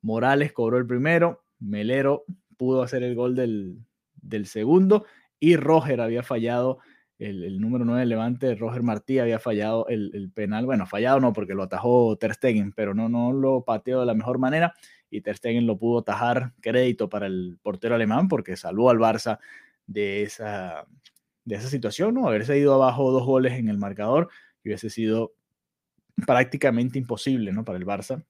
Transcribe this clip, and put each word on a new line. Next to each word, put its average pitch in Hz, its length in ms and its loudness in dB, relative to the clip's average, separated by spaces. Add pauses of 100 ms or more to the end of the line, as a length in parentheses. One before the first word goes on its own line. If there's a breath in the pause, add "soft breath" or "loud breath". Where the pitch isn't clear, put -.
Morales 127 520 2
cobró 120 260 0
el 123 80 0
primero, 165 580 2 (140)
Melero 123 680 0 (320)
pudo 127 260 0
hacer 123 200 -4
el 123 140 -4
gol 123 180 0
del, 107 440 -4 (360)
del 104 320 -8
segundo, 185 580 4 (360 loud breath)
y 170 160 6
Roger 147 440 2
había 117 220 -2
fallado, 123 560 0 (400 soft breath)
el, 98 240 -10
el 95 180 -6
número 120 240 -2
nueve 120 160 0
de 123 60 0
Levante, 120 480 -2
Roger 117 300 -6
Martí, 120 340 -2
había 117 220 0
fallado 113 480 -2
el, 107 260 -4
el 98 160 -10
penal. 107 340 -4
Bueno, 123 220 -2
fallado 120 320 2
no, 127 140 2
porque 98 220 -6
lo 95 100 -4
atajó 113 540 2
Ter 110 160 -2
Stegen, 107 380 0
pero 101 220 -2
no, 113 140 0
no 120 240 0
lo 135 320 0
pateó 127 360 -2
de 123 60 0
la 120 80 0
mejor 117 240 -2
manera, 156 360 0 (360 soft breath)
y 104 120 -8
Ter 101 140 -6
Stegen 117 300 0
lo 110 100 0
pudo 117 240 0
atajar. 120 600 -2
Crédito 120 480 0
para 101 180 -6
el 90 360 -8
portero 113 340 -2
alemán, 117 320 2
porque 107 280 -2
salvó 104 340 2
al 117 80 6
Barça 110 400 2 (500 loud breath)
de 101 340 -4
esa, 101 640 -10 (580)
de 101 120 -6
esa 113 120 -8
situación, 147 460 -2
¿no? 247 140 0
Haberse 120 280 2
ido 143 180 6
abajo 131 360 4
dos 131 160 2
goles 131 280 2
en 120 140 -2
el 104 80 -2
marcador, 104 520 0 (340 loud breath)
y - 60 -10
hubiese 104 220 -6
sido 113 420 -2 (920)
prácticamente 127 720 2
imposible, 120 560 -2
¿no? 107 120 -4
Para 95 140 -8
el 90 60 -8
Barça. 101 460 -6